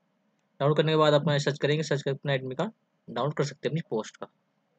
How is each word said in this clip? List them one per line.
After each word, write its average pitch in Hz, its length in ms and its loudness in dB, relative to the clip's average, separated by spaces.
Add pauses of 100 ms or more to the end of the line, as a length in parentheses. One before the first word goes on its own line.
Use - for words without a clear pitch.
(600)
डाउनलोड 147 180 2
करने 160 140 2
के 156 60 2
बाद 151 160 6
अपना 147 260 2
search 143 200 -2
करेंगे, 151 240 0
search 143 180 -2
करके 139 160 -4
अपना 139 160 -4
एडमिट 131 240 -6
कार्ड 202 140 -2 (360)
download 123 260 -4
कर 151 100 -2
सकते 143 240 -6
हैं 123 40 -2
अपनी 160 180 -4
post - 280 -6
का। - 100 -14 (520)